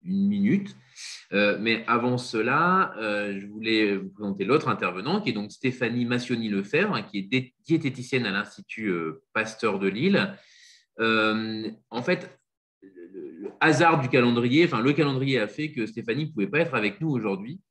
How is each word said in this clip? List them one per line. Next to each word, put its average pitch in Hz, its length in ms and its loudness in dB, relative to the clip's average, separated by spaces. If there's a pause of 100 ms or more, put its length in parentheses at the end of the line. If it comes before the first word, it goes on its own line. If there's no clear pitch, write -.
une 98 240 0
minute. 104 480 2 (580)
Euh, 101 280 2
mais 110 260 0
avant 120 320 2
cela, 139 800 2
euh, 104 400 -2
je 98 80 -10
voulais 107 500 2
vous 95 120 -6
présenter 98 360 -4
l'autre 135 240 2
intervenant 107 520 -2
qui 160 100 -2
est 113 40 -2
donc 104 180 -6
Stéphanie 123 540 -2
Massioni-Lefebvre, 120 880 0
hein, 107 80 -2
qui 101 160 -8
est 95 40 -4
dé-, 127 320 -4 (100)
diététicienne 127 640 -2
à 98 60 -2
l'Institut, 104 560 -6
euh, 82 340 -4 (100)
Pasteur 107 460 -2
de 95 80 0
Lille. 113 480 2 (640)
Euh, 110 720 0 (200)
en 120 120 -6
fait, - 340 -2 (460)
le, 90 480 -16
le 90 200 -12 (100)
hasard 156 400 6
du 127 80 -2
calendrier, 120 560 4
enfin, 131 160 0
le 135 120 2
calendrier 135 460 2
a 107 80 0
fait 151 240 -6
que 117 160 -4
Stéphanie 113 400 -4
ne 151 60 -8
pouvait 98 160 -2
pas 143 100 0
être 160 160 0
avec 104 260 -2
nous 160 100 -2
aujourd'hui. 107 500 -4 (100)